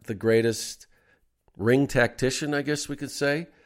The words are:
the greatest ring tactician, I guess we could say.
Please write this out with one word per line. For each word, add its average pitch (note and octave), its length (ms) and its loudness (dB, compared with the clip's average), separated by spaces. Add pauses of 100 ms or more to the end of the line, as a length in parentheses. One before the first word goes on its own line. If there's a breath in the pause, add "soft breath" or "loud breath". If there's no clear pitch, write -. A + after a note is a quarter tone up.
the A2+ 120 -6
greatest A2+ 720 0 (680)
ring B2+ 320 4
tactician, C3 680 0
I C#3+ 80 0
guess C#3+ 280 -4
we C#3+ 60 -6
could C#3 160 -10
say. C#3+ 360 -2 (180 soft breath)